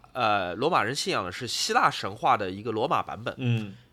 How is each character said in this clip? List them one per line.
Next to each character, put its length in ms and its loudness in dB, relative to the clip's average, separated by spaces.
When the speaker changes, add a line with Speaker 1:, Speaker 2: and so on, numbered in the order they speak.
Speaker 1:
呃， 420 0
罗 160 0
马 140 4
人 100 -2
信 180 -2
仰 120 0
的 80 -6
是 120 -8
希 280 -2
腊 180 4
神 240 -4
话 220 4
的 120 -2
一 140 -6
个 80 -4
罗 160 0
马 160 2
版 180 -10
本。 180 -6
Speaker 2:
嗯。 360 0